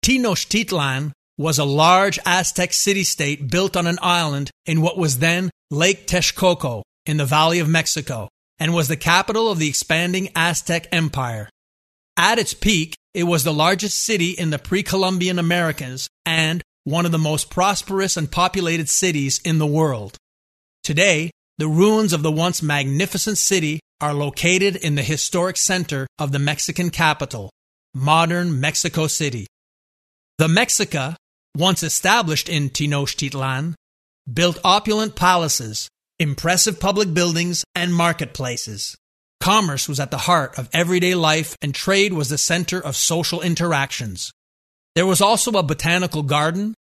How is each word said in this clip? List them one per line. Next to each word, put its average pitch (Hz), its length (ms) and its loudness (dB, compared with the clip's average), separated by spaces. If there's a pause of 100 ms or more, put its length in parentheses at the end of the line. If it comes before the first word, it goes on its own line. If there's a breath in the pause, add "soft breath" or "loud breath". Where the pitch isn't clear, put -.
Tenochtitlan 175 1040 0 (260)
was 147 220 0
a 147 60 2
large 175 600 4
Aztec 180 480 0
city-state 147 760 -2
built 190 260 0
on 170 120 0
an 175 120 -2
island 156 520 -2 (140)
in 160 160 2
what 170 140 0
was 151 220 0
then 170 320 0 (220)
Lake 175 340 0
Texcoco 170 760 0 (240)
in 156 100 0
the 147 80 2
Valley 156 340 4
of 156 100 0
Mexico, 139 600 -2 (320)
and 160 120 0
was 165 140 2
the 151 100 0
capital 196 540 2
of 180 80 -2
the 156 100 0
expanding 175 680 -2
Aztec 165 560 -2
Empire. 131 580 -2 (640)
At 202 220 4
its - 160 -2
peak, 165 400 0 (180)
it 175 120 -2
was 170 180 2
the 156 100 0
largest 180 460 0
city 180 320 0
in 170 200 -4
the 147 100 -2
pre-Columbian 185 800 0
Americas 160 680 -2 (180)
and 165 380 0 (220)
one 165 200 0
of 170 60 0
the 160 80 0
most 151 320 0
prosperous 190 680 0
and 156 140 -4
populated 170 580 0
cities 151 560 0
in 165 140 2
the 151 80 2
world. 147 500 0 (680)
Today, 165 480 2 (260)
the 156 80 0
ruins 202 460 4
of 156 100 0
the 156 80 0
once 165 320 0
magnificent 147 760 0
city 160 420 0 (200)
are 147 140 -2
located 175 640 0
in 151 180 -2
the 143 80 0
historic 175 540 -2
center 143 500 -2 (120)
of 143 140 -4
the 143 60 -2
Mexican 151 520 -2
capital, 147 600 -2 (440)
modern 165 680 2
Mexico 160 460 -2
City. 127 400 -4 (920)
The 160 100 4
Mexica, 165 680 -2 (400)
once 175 260 2
established 170 680 0
in 147 200 -2
Tenochtitlan, 143 1040 -4 (560)
built 170 320 2
opulent 214 540 2
palaces, 160 720 0 (300)
impressive 165 600 0
public 190 360 0
buildings, 170 500 0 (100)
and 175 200 0
marketplaces. 131 1040 -2 (440)
Commerce 185 480 2
was 143 120 -4
at 139 100 -4
the 135 80 -6
heart 160 400 0
of 123 140 -8
everyday 180 420 2
life, 156 480 0
and 143 120 -2
trade 196 380 2
was 151 160 -2
the 143 100 -2
center 180 420 -2
of 147 160 -6
social 170 440 0
interactions. 147 880 -2 (640)
There 180 120 2
was 190 140 2
also 214 320 4
a 196 100 2
botanical 165 600 -2
garden 160 600 -2